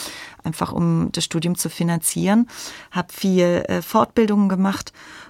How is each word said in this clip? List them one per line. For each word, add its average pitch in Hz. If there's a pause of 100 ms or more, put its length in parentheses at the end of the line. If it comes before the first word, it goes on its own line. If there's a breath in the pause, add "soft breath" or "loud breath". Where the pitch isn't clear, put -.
(440 loud breath)
einfach 165
um 170
das 170
Studium 175
zu -
finanzieren, 170 (420 loud breath)
hab 175
viel, 180
äh, 180
Fortbildungen 208
gemacht 190 (380 loud breath)